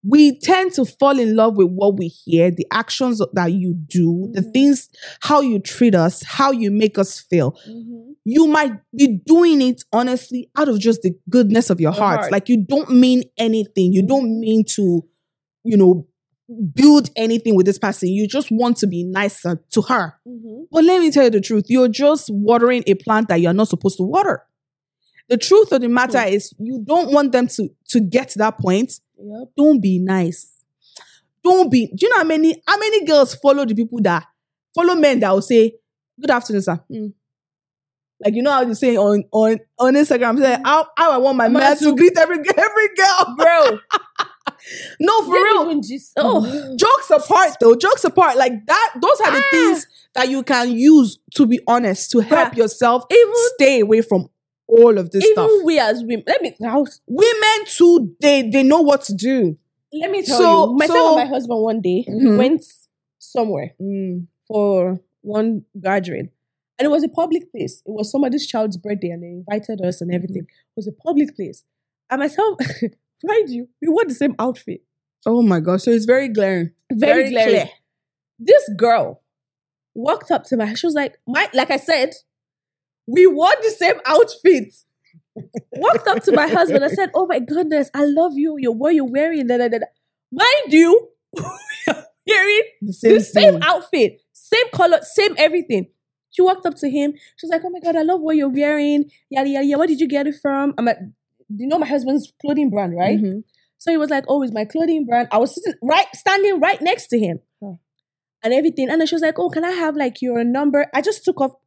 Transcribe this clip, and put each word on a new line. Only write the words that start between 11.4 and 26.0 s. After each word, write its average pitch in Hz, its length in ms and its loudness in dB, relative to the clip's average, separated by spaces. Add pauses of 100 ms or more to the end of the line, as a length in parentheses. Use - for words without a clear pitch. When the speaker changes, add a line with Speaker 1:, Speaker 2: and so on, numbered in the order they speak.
Speaker 1:
of 175 100 0
your 156 100 0
Speaker 2:
Your - 80 -6
Speaker 1:
heart. 196 220 0
Speaker 2:
heart. 131 100 -4
Speaker 1:
Like, 196 180 -4
you 233 140 2
don't 277 280 -2
mean 254 320 4 (140)
anything. 214 560 0
You 190 120 2
don't 269 200 0
Speaker 2:
Mm-hmm. 226 140 -4
Speaker 1:
mean 220 240 0 (120)
to, 175 280 0 (600)
you 220 140 0
know, 185 300 4 (680)
build 294 400 4
anything 226 400 0
with 185 100 4
this 196 140 -2
person. 185 300 -4
You 208 180 -2
just 277 240 -4
want 233 260 0
to 208 100 -2
be 175 160 -4
nicer 185 560 -6 (120)
to 214 100 0
her. 208 320 -4 (140)
Speaker 2:
Mm-hmm. 233 440 -18
Speaker 1:
But 320 120 4
let 359 160 4
me 330 100 2
tell 285 140 4
you 240 80 4
the 208 100 0
truth. 208 260 -2
You're 254 200 2
just 285 440 0
watering 233 540 0
a 202 80 2
plant 220 360 -2
that 170 120 0
you're 170 120 0
not 208 160 0
supposed 190 280 -2
to 190 60 -4
water. 339 400 -2 (840)
The 247 80 2
truth 415 340 4
of 269 100 2
the 240 80 -2
matter 247 320 0